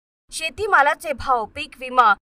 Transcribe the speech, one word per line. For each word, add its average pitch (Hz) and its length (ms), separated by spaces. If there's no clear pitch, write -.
शेतीमालाचे 320 800
भाव, 247 340
पीक - 340
विमा, 247 320